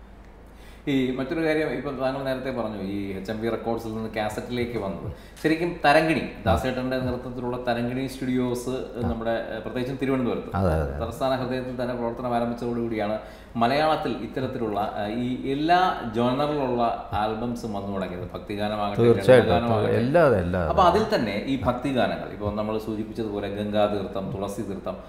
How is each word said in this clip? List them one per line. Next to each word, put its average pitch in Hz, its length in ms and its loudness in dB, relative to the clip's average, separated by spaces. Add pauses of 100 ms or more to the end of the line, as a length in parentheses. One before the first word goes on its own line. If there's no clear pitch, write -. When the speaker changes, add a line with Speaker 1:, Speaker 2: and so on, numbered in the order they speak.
(880)
Speaker 1:
ഈ 131 300 2
മറ്റൊരു 160 280 -2
കാര്യം, 156 220 2
ഇപ്പം 135 340 -4
താങ്കൾ 135 220 -2
നേരത്തെ 131 280 -2
പറഞ്ഞു, 107 300 -4
ഈ 98 360 -4
എച്ച് 98 140 -6
എം 107 100 -6
വി 113 80 0
റെക്കോർഡ്സിൽ 110 460 -2
നിന്ന് 110 200 -6
കാസറ്റിലേക്ക് 117 640 -2
വന്നത്. 95 340 -4 (320)
ശരിക്കും 165 320 0 (100)
തരങ്കിണി, 156 380 6 (220)
ദാസേട്ടൻ്റെ 127 520 0
നേതൃത്വത്തിലുള്ള 123 600 -4 (100)
തരങ്കിണി 123 400 0
സ്റ്റുഡിയോസ് 123 600 0
Speaker 2:
ആ. 120 400 -2
Speaker 1:
നമ്മുടെ, 113 260 0 (160)
ഏഹ്, 110 100 -6
പ്രത്യേകിച്ചും 127 400 -4
തിരുവനന്തപുരത്ത് 127 540 0
Speaker 2:
അതെ, 95 260 4
അതെ. 71 180 -2
Speaker 1:
തലസ്ഥാന 131 360 0
ഹൃദയത്തിൽ 123 460 -4
തന്നെ 123 140 -2
പ്രവർത്തനം 120 400 -2
ആരംഭിച്ചതോടുകൂടിയാണ് 117 840 -2 (360)
മലയാളത്തിൽ 139 560 2
ഇത്തരത്തിലുള്ള, 110 920 -4
ഏഹ്, 104 100 -2 (140)
ഈ 127 260 -2
എല്ലാ 160 280 4 (360)
ജോണറിലുള്ള 127 960 2
ആൽബംസും 110 600 -2
വന്നു 98 220 -4
തുടങ്ങിയത്. 90 380 -4
ഭക്തിഗാനമാകട്ടെ, 104 680 -2
Speaker 2:
തീർച്ചയായിട്ടും. 113 500 8
Speaker 1:
ലളിതഗാനമാകട്ടെ. 113 420 2
Speaker 2:
എല്ലാ, 131 320 4
അതെ, 113 140 6
എല്ലാ, 90 220 0 (100)
Speaker 1:
അപ്പൊ 190 120 6
Speaker 2:
അതെ. 175 80 8
Speaker 1:
അതിൽ 214 240 2
തന്നെ 104 300 -2
ഈ 135 180 -2
ഭക്തിഗാനങ്ങൾ, 123 680 0
ഇപ്പൊ 104 200 -4
നമ്മൾ 107 260 -2
സൂചിപ്പിച്ചതുപോലെ 104 720 -4
ഗംഗാതീർത്ഥം, 104 840 0
തുളസി 101 280 -4
തീർത്ഥം, 95 360 -6 (120)